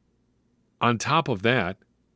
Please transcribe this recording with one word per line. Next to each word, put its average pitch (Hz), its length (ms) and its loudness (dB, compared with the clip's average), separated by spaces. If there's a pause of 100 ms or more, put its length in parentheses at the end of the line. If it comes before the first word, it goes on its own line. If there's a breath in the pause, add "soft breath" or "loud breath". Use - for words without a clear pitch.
(800)
on 117 160 2
top 147 320 -2
of 98 140 -4
that, 110 340 0 (380)